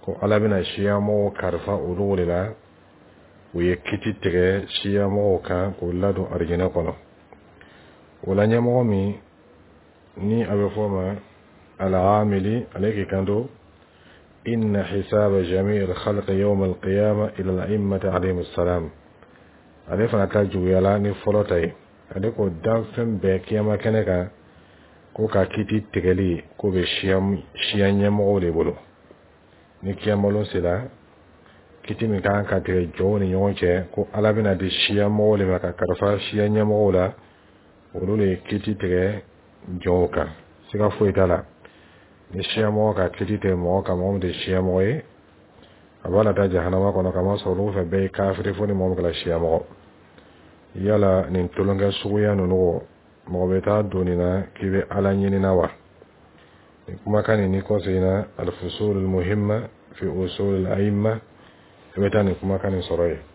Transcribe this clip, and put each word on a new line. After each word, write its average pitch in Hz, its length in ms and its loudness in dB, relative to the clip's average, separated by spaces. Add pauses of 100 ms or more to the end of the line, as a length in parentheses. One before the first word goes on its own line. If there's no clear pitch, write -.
Ko 95 200 -8
Ala 104 180 4
bɛna 104 240 2
siya 101 340 0
mɔgɔw 101 360 0
kalifa 90 400 -2
olu 92 420 -2
de 90 80 2
la, 87 240 0 (1040)
u 85 80 -2
ye 90 140 2
kiti 104 380 -4
tigɛ 95 520 2
siya 101 400 -2
mɔgɔw 98 360 0
kan, 92 360 -2
k'u 87 140 -4
ladon 95 420 0
arijinɛ 87 400 0
kɔnɔ. 80 180 -2 (1300)
O 95 80 -2
la 101 120 4
ɲɛmɔgɔ 120 380 4
min, 101 300 0 (1000)
ni 107 260 0
a 101 140 -2
bɛ 101 180 2
fɔ 107 140 -2
ma, 95 260 -2 (640)
Al-Amili, 98 960 2
ale 101 180 -2
k'i 101 140 -2
kanto, 101 420 -2 (1000)
إن 110 360 0
حساب 98 600 0
جميع 95 400 0
الخلق 98 480 -4
يوم 98 340 2
القيامة 104 760 0
إلى 95 120 -2
الأئمة 98 540 -2
عليهم 92 340 0
السلام. 87 520 -2 (1000)
Ale 104 200 0
fana 101 180 2
ta 104 180 2
juguyala 92 540 2
ni 104 120 0
fɔlɔ 101 360 0
ta 92 120 0
ye. 80 160 -2 (400)
Ale 98 180 -2
ko 101 180 -2 (120)
dan 113 220 0 (100)
fɛn 117 260 -2
bɛɛ 92 260 2
kiyama 107 300 0
kɛnɛ 110 280 0
kan, 92 260 0 (840)
ko 107 140 0
ka 95 180 2
kiti 107 460 -2
tigɛli, 90 500 0 (160)
ko 104 120 0
bɛ 92 140 0
siya, 95 360 0 (340)
siya 101 340 0
ɲɛmɔgɔw 101 520 2
de 87 100 0
bolo. 80 260 0 (1040)
Ni 95 120 -4
kiyama 101 360 0
don 104 140 0
sera, 90 460 -2 (920)
kiti 107 240 -4
min 104 140 0
kan 101 240 2
ka 92 160 -2
tigɛ 90 360 -2
jɔnw 101 240 2
ni 95 120 0
ɲɔgɔn 95 220 0
cɛ, 90 380 0
ko 101 200 -4
Ala 107 200 2
bɛna 104 260 2
di 95 120 -2
siya 101 380 0
mɔgɔw 107 300 4
de 98 60 2
ma 92 140 2
ka 87 140 -4
kalifa 98 460 0 (120)
siya 104 180 0
ɲɛmɔgɔw 104 440 4
la, 92 220 2 (800)
olu 92 240 -2
de 104 60 2
ye 92 120 2 (120)
kiti 104 280 -2
tigɛ 95 460 0 (580)
jɔnw 90 300 2
kan. 78 180 -2 (420)
Siga 104 200 2
foyi 98 220 2
t'a 95 140 4
la. 87 180 2 (880)
Ni 92 100 -6
siya 107 280 0
mɔgɔ 107 240 2
ka 92 160 0
kiti 104 280 -4
tigɛ 95 160 2
mɔgɔ 90 300 0
kan, 92 120 -2
mɔgɔ 90 160 0
min 98 100 -2
tɛ 90 100 -2
siya 92 280 -2
mɔgɔ 92 220 2
ye, 131 220 0 (960)
a 85 60 -8
b'a 98 160 4
lada 101 240 2
jahanama 92 420 2
kɔnɔ, 92 220 0
ka 92 80 -2
masɔrɔ 101 320 0
olu 98 200 -2
fɛ 98 120 -2
bɛɛ 95 180 0
ye 95 60 0
kafiri 98 460 -2
fo 104 120 -2
ni 101 60 0
mɔgɔ 92 160 0
min 90 80 0
kɛra 87 160 0 (100)
siya 82 160 0
mɔgɔ. 82 240 2 (1120)
Yala 98 540 2
nin 90 200 0
tulonkɛ 98 500 0
suguya 104 340 0
ninnu, 92 460 2 (500)
mɔgɔ 90 200 -2
bɛ 92 120 2
taa 104 200 2
don 92 220 -2
nin 90 140 0
na 90 240 0 (120)
k'i 101 160 -6
bɛ 95 200 0
Ala 98 220 0
ɲini 98 260 0
na 95 140 2
wa? 85 180 2 (1160)
Nin 92 160 -12
kumakan 104 360 2
nin, 95 120 2
ni 98 80 0
kɔ 104 240 0
segin 92 160 0
na 95 260 0 (120)
Al-Fusulul 95 680 -4
Muhimma 101 640 0 (240)
fi - 140 -8
Usulil 92 600 -2
A'imma, 104 540 0 (760)
i 92 40 -4
bɛ 101 100 2
taa 104 120 2
nin 95 120 2
kumakan 95 380 -2
nin 92 100 -2
sɔrɔ 85 260 0
yen. 76 120 -4 (140)